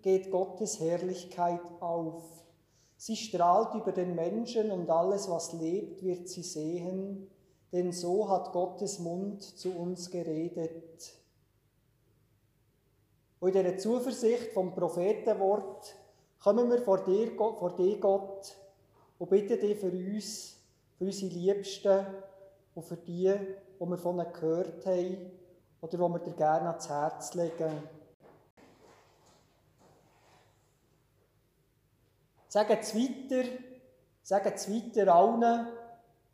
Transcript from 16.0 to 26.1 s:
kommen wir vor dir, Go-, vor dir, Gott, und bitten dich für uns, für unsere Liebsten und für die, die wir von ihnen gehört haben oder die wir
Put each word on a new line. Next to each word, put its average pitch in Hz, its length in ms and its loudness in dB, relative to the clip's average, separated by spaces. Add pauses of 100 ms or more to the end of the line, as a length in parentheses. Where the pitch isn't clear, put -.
kommen 240 300 4
wir 240 100 4
vor 190 240 4
dir, 214 300 2
Go-, 220 200 0
vor 175 200 -4
dir, 196 240 2
Gott, 196 560 0 (640)
und 175 100 -8
bitten 202 300 4
dich 208 180 0
für 185 140 -2
uns, 190 640 -6 (400)
für 180 100 -2
unsere 190 260 -4
Liebsten 196 760 2 (720)
und 160 80 -10
für - 120 -8
die, 185 380 2 (460)
die 175 40 -4
wir 175 140 -2
von 175 220 -2
ihnen 170 120 -6
gehört 165 540 -2
haben 185 460 0 (480)
oder 165 180 -6
die - 0 -
wir 170 220 2